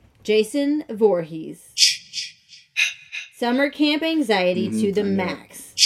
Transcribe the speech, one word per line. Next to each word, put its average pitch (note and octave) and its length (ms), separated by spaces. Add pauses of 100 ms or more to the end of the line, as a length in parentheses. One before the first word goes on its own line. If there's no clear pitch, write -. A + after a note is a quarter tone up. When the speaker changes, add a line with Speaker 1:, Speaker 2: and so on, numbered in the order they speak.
(240)
Speaker 1:
Jason C#4+ 640
Voorhees. E3+ 800 (1700)
Summer B3+ 340
camp D4+ 320
anxiety G3+ 680
Speaker 2:
Mm-hmm, A3 120
Speaker 1:
to G3+ 120
the G3+ 80
Speaker 2:
I G3+ 40
know. G3 200
Speaker 1:
max. - 500 (100)